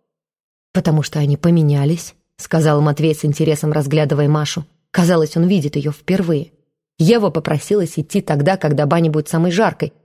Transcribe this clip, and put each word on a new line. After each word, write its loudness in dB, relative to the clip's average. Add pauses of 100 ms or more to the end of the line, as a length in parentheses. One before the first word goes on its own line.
(720)
"Потому 0
что -8
они 0
поменялись", 0 (240)
сказал 0
Матвей 0
с -4
интересом, 0
разглядывая 0
Машу. -2 (260)
Казалось, 2
он 2
видит 0
её -2
впервые. -2 (460)
Ева 4
попросилась -2
идти -4
тогда, 0
когда 0
баня 2
будет -2
самой 0
жаркой, -2 (120)